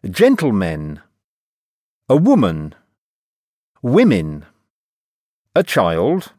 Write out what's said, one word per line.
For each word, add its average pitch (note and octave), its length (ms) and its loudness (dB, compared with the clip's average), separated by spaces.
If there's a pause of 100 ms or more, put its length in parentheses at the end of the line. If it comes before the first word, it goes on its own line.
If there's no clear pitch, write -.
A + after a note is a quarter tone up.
Gentlemen. F#2+ 960 -2 (1080)
A C3 80 4
woman. G#2+ 580 0 (1080)
Women. G#2 640 0 (1080)
A F3+ 80 2
child. A2 760 -2